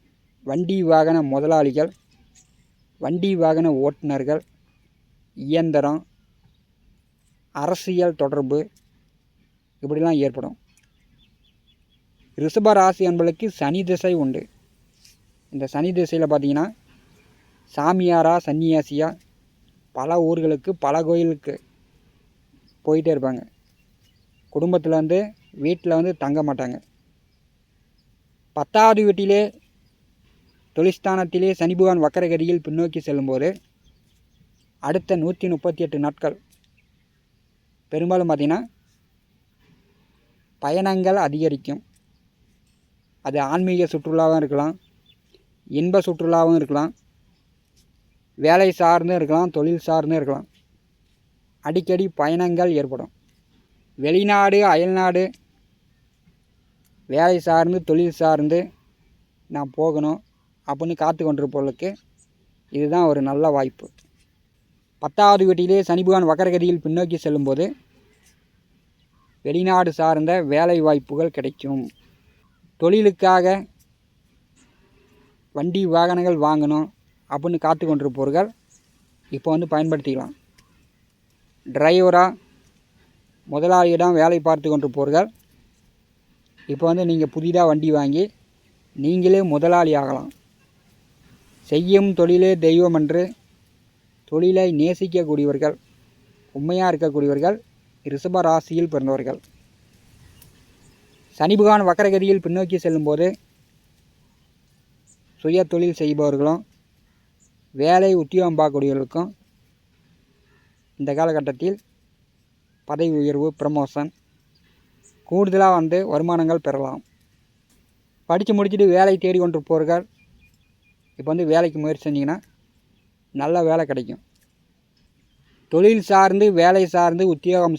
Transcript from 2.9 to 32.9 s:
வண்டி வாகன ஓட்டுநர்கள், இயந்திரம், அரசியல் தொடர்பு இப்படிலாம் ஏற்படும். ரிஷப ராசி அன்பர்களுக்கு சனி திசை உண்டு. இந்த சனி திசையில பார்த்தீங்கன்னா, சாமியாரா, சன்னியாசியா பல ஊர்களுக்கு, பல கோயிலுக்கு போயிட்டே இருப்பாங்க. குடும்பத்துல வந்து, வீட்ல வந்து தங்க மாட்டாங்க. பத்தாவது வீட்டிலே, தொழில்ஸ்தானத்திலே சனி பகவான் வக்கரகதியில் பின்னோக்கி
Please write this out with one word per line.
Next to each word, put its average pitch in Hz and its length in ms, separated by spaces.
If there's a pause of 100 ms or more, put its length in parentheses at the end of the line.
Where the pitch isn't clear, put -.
வண்டி 175 340
வாகன 165 380
ஓட்டுநர்கள், 139 680 (960)
இயந்திரம், 151 640 (1500)
அரசியல் 175 640
தொடர்பு 139 380 (1200)
இப்படிலாம் 156 420
ஏற்படும். 131 300 (1800)
ரிஷப 202 360
ராசி 190 320
அன்பர்களுக்கு 170 440
சனி 160 340
திசை 180 300
உண்டு. 139 280 (1120)
இந்த 135 140
சனி 151 240
திசையில 165 380
பார்த்தீங்கன்னா, 143 360 (1080)
சாமியாரா, 170 640 (100)
சன்னியாசியா 156 640 (840)
பல 131 140 (120)
ஊர்களுக்கு, 160 480 (100)
பல 143 240
கோயிலுக்கு 165 500 (1300)
போயிட்டே 156 280
இருப்பாங்க. 131 280 (1120)
குடும்பத்துல 160 460
வந்து, 160 200 (320)
வீட்ல 165 440
வந்து 170 220
தங்க 143 260
மாட்டாங்க. 135 320 (1800)
பத்தாவது 214 500
வீட்டிலே, 202 340 (1400)
தொழில்ஸ்தானத்திலே 185 760
சனி 180 240
பகவான் 185 300
வக்கரகதியில் 165 600
பின்னோக்கி 165 340